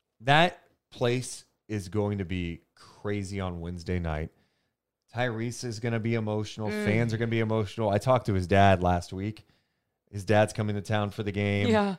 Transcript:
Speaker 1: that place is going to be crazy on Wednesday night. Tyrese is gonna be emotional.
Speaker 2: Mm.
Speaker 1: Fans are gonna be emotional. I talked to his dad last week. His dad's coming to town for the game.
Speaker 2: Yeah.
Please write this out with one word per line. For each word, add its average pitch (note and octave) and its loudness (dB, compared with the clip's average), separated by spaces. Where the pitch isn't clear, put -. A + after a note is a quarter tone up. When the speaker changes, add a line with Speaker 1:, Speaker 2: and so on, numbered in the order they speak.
Speaker 1:
that D3+ 4
place B2 -2
is G2+ -6
going G#2 0
to G2 -4
be E2+ -4
crazy G2+ -8
on F2+ -6
Wednesday F2 -4
night. D#2+ -4
Tyrese A#2+ -4
is A2 -8
gonna A#2 -2
be A2+ 0
emotional. G#2+ -4
Speaker 2:
Mm. G#2+ -4
Speaker 1:
Fans A2 2
are - -2
gonna A#2 -2
be A2+ 2
emotional. A2 0
I G2+ 2
talked B2+ 2
to G#2 2
his F#2 0
dad G2 6
last F2 0
week. G2+ -8
His G2+ -10
dad's G#2+ 4
coming G#2+ -2
to G2+ -4
town G#2 -2
for A2 -8
the G2+ -4
game. G2+ 2
Speaker 2:
Yeah. G3+ 2